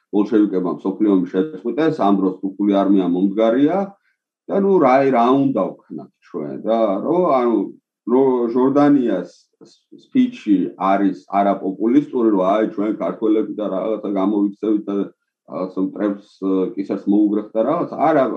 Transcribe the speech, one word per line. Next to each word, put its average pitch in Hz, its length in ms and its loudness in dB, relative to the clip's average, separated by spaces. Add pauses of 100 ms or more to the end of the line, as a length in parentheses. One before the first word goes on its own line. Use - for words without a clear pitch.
(120)
ბოლშევიკებმა 95 600 0
მსოფლიო 98 380 -2
ომი 92 180 2
შეწყვიტეს, 139 680 -2
ამ 101 180 2
დროს 92 200 -2
რუსული 101 360 -2
არმია 98 340 2
მომდგარია 113 720 0 (680)
და, 170 80 -2
ნუ, 196 180 2
რა, 135 200 4 (120)
რა 120 240 2
უნდა 131 320 2
ვქნათ - 480 -10 (100)
ჩვენ 73 380 -10
და, 110 200 -2 (180)
რო, 127 220 -2 (120)
ანუ, 120 280 2 (480)
რო 127 160 4 (240)
ჟორდანიას 127 840 2 (640)
სპიჩი 107 840 -2
არის 98 480 0
არაპოპულისტური, 101 1040 0
რომ, 95 120 2
აი, 107 260 2
ჩვენ 104 260 -4
ქართველები 101 600 -2
და 104 120 -6
რაღაცა 101 440 -4
გამოვიქცევით 101 720 0
და 101 120 -6 (540)
რაღაცა 92 320 -8
მტრებს, 101 460 -4 (120)
ე, 95 120 -4 (180)
კისერს 101 380 -8
მოუგრეხთ 104 460 0
და 113 100 -2
რაღაც, 156 340 -2
არა, 147 280 2 (120)